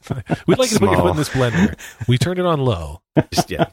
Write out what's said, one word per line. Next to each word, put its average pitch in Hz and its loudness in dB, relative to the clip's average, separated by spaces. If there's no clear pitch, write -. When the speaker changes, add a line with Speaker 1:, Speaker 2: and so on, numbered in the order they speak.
Speaker 1:
We'd - 4
like 247 2
you 214 2
to - 2
put - 4
your 90 2
foot 175 2
in 147 0
Speaker 2:
Small. 127 0
Speaker 1:
this - -2
blender. - -2
We 123 4
turned 180 -2
it 180 0
on 160 0
low. 87 -4
Speaker 2:
Just, - 0
yeah. 82 -2